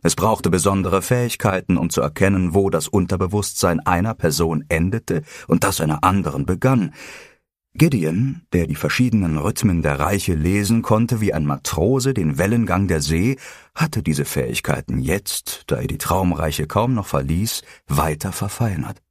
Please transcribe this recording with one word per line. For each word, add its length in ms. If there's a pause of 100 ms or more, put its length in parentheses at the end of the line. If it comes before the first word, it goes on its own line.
Es 140
brauchte 320
besondere 540
Fähigkeiten, 720
um 140
zu 100
erkennen, 540
wo 160
das 180
Unterbewusstsein 920
einer 340
Person 540
endete 540 (240)
und 180
das 180
einer 200
anderen 440
begann. 480 (800)
Gideon, 680 (100)
der 140
die 80
verschiedenen 640
Rhythmen 420
der 200
Reiche 340
lesen 480
konnte 380
wie 120
ein 140
Matrose 680
den 220
Wellengang 520
der 120
See, 360 (400)
hatte 260
diese 220
Fähigkeiten 760
jetzt, 680
da 80
er 100
die 120
Traumreiche 680
kaum 280
noch 120
verließ, 560 (240)
weiter 460
verfeinert. 680 (100)